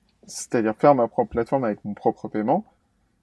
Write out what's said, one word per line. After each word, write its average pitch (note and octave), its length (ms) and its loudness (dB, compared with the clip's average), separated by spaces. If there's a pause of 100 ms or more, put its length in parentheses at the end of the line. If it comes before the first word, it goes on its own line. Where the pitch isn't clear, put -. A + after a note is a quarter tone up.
(260)
c'est-à-dire A2 500 -4
faire D3 180 6
ma A#2 140 0
propre A2+ 220 -4
plateforme B2 340 -2
avec G#2 200 -4
mon G#2 100 -8
propre - 340 -4
paiement, B2 360 -2 (580)